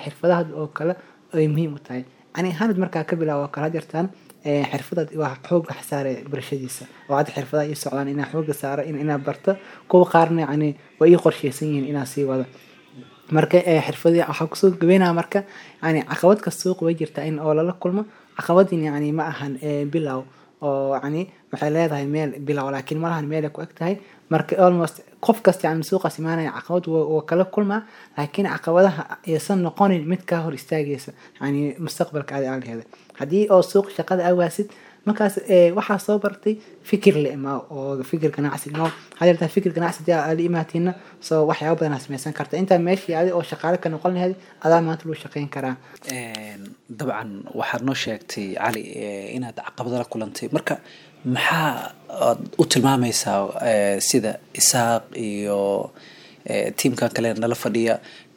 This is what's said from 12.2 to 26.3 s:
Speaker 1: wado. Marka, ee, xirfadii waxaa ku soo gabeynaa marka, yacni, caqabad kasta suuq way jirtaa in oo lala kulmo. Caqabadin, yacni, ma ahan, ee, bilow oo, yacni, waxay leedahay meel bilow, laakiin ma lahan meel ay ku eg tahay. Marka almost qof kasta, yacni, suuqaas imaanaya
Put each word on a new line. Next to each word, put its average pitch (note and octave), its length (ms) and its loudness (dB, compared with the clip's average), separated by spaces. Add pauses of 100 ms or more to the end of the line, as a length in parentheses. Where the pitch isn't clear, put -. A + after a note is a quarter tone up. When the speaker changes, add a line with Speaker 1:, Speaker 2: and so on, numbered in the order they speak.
Speaker 1:
wado. C3 200 0 (840)
Marka, D#3 360 4
ee, D#3+ 200 6
xirfadii E3+ 420 2
waxaa D#3 180 -4
ku - 100 -12
soo G3 140 6
gabeynaa F3 420 4
marka, E3+ 300 0 (400)
yacni, D#3+ 260 2
caqabad F#3 320 4
kasta - 220 -6
suuq F#3 200 0
way E3+ 120 2
jirtaa D#3 300 -6
in D#3 160 -4
oo D#3 140 2
lala E3+ 180 2
kulmo. F#3 320 -2 (320)
Caqabadin, F3 480 4
yacni, D3 280 -2
ma D#3+ 160 -2
ahan, C#3+ 340 -8
ee, D3 220 -2
bilow C#3+ 400 -2 (380)
oo, C#3 320 0
yacni, D3+ 340 -4 (240)
waxay D3+ 180 -2
leedahay D3+ 360 0
meel D3 240 -2 (100)
bilow, C#3 300 -2
laakiin C#3 300 -6
ma E3 100 -2
lahan D3+ 180 -4
meel D#3 160 -2
ay D3+ 60 -6
ku D3+ 120 -12
eg - 120 -14
tahay. F#3 240 -2 (320)
Marka D#3 340 2
almost F3 380 4 (180)
qof A3+ 220 2
kasta, F3 260 4
yacni, D#3+ 160 -2
suuqaas F3+ 340 -2
imaanaya D#3+ 380 -2